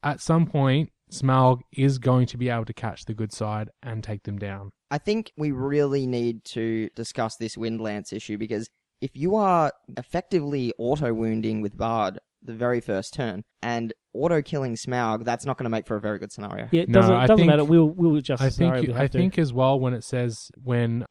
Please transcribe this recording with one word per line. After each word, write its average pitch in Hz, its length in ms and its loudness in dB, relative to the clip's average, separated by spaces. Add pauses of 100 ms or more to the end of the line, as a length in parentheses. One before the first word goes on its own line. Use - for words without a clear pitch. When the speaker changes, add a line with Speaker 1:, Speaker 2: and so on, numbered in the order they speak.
Speaker 1:
at 147 180 -4
some 165 260 4
point, 139 440 2 (200)
Smaug 131 500 4 (100)
is 135 280 2
going 127 280 4
to - 100 -10
be 123 120 -2
able 117 160 -4
to 107 80 -12
catch - 320 -10
the 113 80 -8
good 107 180 -6
side 107 380 -6 (140)
and 113 200 -8
take 104 200 -8
them 101 160 -8
down. 98 320 -10 (180)
Speaker 2:
I 143 80 -4
think 214 400 -2
we 151 140 -2
really 139 560 0
need 120 380 -2
to 113 500 -4
discuss 113 400 -6
this 113 220 -8
Windlance 110 560 -6
issue, 107 240 -8
because 110 320 -6 (320)
if 135 140 -8
you 170 200 0
are 180 360 2 (260)
effectively 143 800 -4
auto-wounding 113 840 -2
with 101 160 -6
Bard 110 420 -2 (220)
the 120 120 -14
very 120 260 0
first 98 340 -6
turn 104 300 -6 (200)
and 117 280 -4 (220)
auto-killing 143 640 0
Smaug, 117 500 -2
that's 120 200 -4
not 135 120 -2
gonna 117 120 -4
make 113 180 -2
for 113 80 -4
a 104 60 -4
very 104 180 -4
good 107 120 -12
scenario. 104 400 -10
Speaker 3:
Yeah, 170 120 4
it - 60 -6
Speaker 1:
No, 117 120 8
Speaker 3:
doesn't, 185 140 8
Speaker 1:
I - 120 4
Speaker 3:
doesn't 220 100 8
Speaker 1:
think, 170 100 8
Speaker 3:
matter. 147 180 6
We'll, 160 240 8
we'll 170 260 2
adjust 135 260 -2
the 135 40 2
Speaker 1:
I 135 40 4
think - 80 -2
Speaker 3:
scenario 170 260 2
if 147 40 0
Speaker 1:
you, 123 60 -2
Speaker 3:
we 120 60 -2
Speaker 1:
I - 40 4
Speaker 3:
have 139 80 0
to. 131 60 -2
Speaker 1:
think 185 220 2
as 147 120 2
well, 131 280 2
when 127 140 0
it 117 100 -6
says 123 480 -4 (120)
when 120 480 0